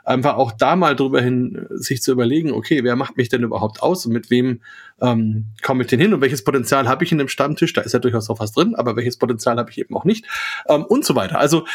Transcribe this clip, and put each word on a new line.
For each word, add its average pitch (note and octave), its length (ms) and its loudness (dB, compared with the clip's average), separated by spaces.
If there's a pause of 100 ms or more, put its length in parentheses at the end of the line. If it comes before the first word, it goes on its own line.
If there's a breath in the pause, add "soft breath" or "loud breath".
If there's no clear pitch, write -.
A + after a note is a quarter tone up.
einfach B2+ 340 0
auch A#2+ 140 2
da C#3 240 2
mal E3 200 2
drüber C3+ 260 2
hin, B2 480 -2
äh, - 80 -10
sich - 240 -6
zu - 120 2
überlegen, C3 380 2
"Okay, A#2 320 0
wer A#2+ 120 2
macht C3 220 -4
mich A#2+ 120 0
denn A#2+ 140 0
überhaupt G#2+ 400 -4
aus E3+ 240 0
und A2+ 60 0
mit A2+ 180 -4
wem, B2 300 2 (400 loud breath)
ähm, A2 440 0 (160)
komme C3 220 0
ich - 60 -8
denn B2 100 2
hin G3 160 4
und C3+ 60 0
welches C3+ 220 0
Potenzial C3+ 440 2
habe C3 160 2
ich - 80 -2
in D#3 80 2
dem C3+ 80 0
Stammtisch?" D3+ 460 0
Da - 80 0
ist - 120 -4
ja B2 60 4
durchaus A#2 320 0
auch G#2+ 80 -6
was A2 140 -6
drin, F#3+ 200 2
aber A#2 220 -2
welches A#2+ 220 -4
Potenzial A#2+ 400 0
habe A2+ 120 -4
ich - 80 -20
eben - 180 -6
auch - 100 -6
nicht, G#3+ 200 0 (420 loud breath)
ähm, D3+ 160 4
und C4 220 0
so - 80 2
weiter. G2 240 -2
Also D#3+ 380 2